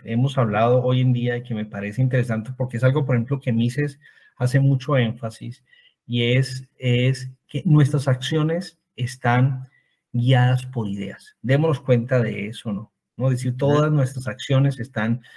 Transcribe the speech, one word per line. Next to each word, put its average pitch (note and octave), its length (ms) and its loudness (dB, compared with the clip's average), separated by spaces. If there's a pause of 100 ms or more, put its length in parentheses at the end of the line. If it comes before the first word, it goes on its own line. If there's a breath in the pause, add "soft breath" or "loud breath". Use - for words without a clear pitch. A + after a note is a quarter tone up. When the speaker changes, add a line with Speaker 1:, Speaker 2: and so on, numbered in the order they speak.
Speaker 1:
hemos A#2+ 320 -2
hablado A#2 460 2
hoy B2+ 180 0
en B2+ 140 4
día A#2+ 240 -2
y A#2+ 40 -8
que A#2 120 -8
me G#2+ 100 -4
parece G#2 380 -6
interesante A#2 540 -2
porque B2 200 -6
es A#2+ 80 -2
algo, C3+ 220 2
por C3 100 2
ejemplo, B2 240 -2
que A#2+ 120 -2
Mises A#2+ 460 -2 (380 soft breath)
hace B2+ 240 2
mucho C#3 380 2
énfasis A#2 680 -6 (420 soft breath)
y A#2+ 280 0
es, C3 340 -2 (100)
es B2+ 520 0 (180)
que C#3 160 -6
nuestras D3+ 420 4
acciones D#3 720 -2 (180)
están B2 720 0 (440 loud breath)
guiadas B2 540 2
por A2 220 -6
ideas. G2 520 -10
Démonos C#3+ 400 0
cuenta B2 400 0
de G#2 280 -4
eso, A2+ 240 -8
¿no? G#2 200 -8 (240)
¿No? C3 140 0
Es B2 80 0
decir, B2 140 -4
Speaker 2:
Ujú. B2 60 -6
Speaker 1:
todas D3 340 2
nuestras C3 360 0
acciones C3+ 520 0
están A2+ 420 -2 (140 loud breath)